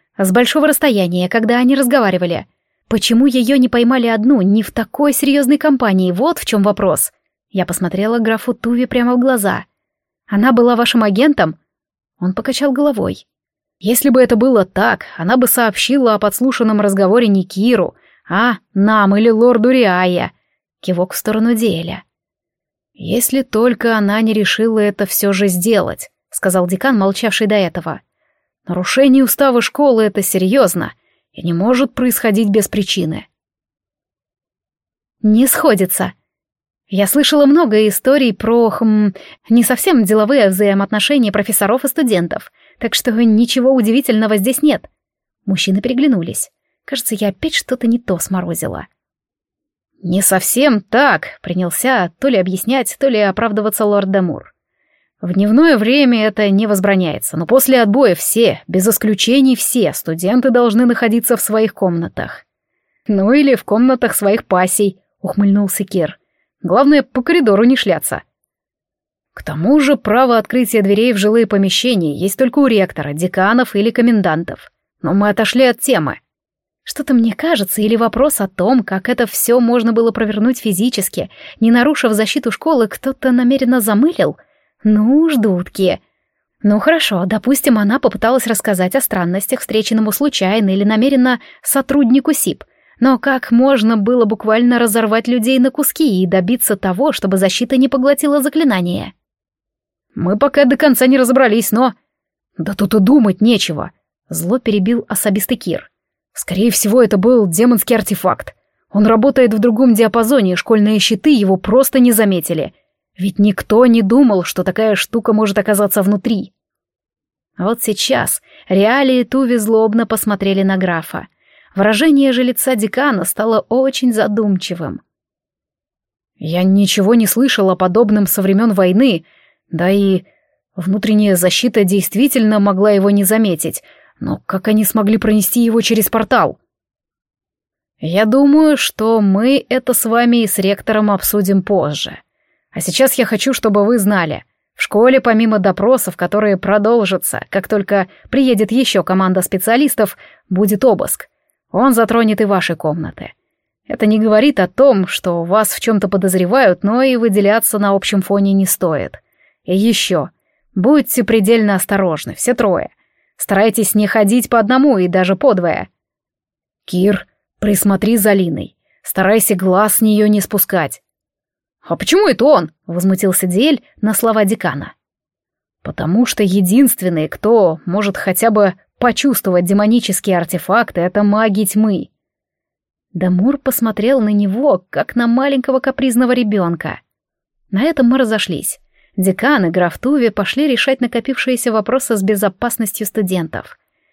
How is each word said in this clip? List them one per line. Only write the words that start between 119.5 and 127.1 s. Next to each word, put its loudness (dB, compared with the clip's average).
злобно 0
посмотрели -2
на 0
графа. -6
Выражение 2
же 0
лица -2
декана -2
стало -2
очень 0
задумчивым. -2
«Я -4
ничего 2